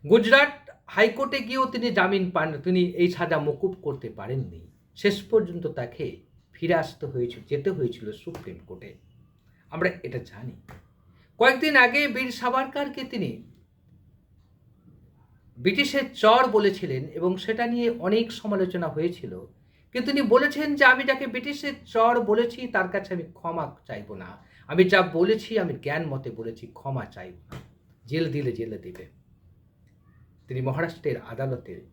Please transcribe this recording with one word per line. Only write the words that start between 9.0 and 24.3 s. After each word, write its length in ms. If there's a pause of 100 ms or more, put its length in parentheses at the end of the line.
আমরা 200 (140)
এটা 140
জানি। 340 (840)
কয়েকদিন 380
আগে 320
বীর 240
সাভারকরকে 720
তিনি 400 (2250)
ব্রিটিশের 560
চর 340
বলেছিলেন 680
এবং 240
সেটা 300
নিয়ে 220
অনেক 420
সমালোচনা 560
হয়েছিল, 520 (520)
কিন্তু 200
তিনি 160
বলেছেন 480
যে, 100
"আমি 180
যাকে 240
ব্রিটিশের 460 (120)
চর 360
বলেছি 460
তার 220
কাছে 240
আমি 100 (100)
ক্ষমা 420 (120)
চাইব 260
না, 240 (300)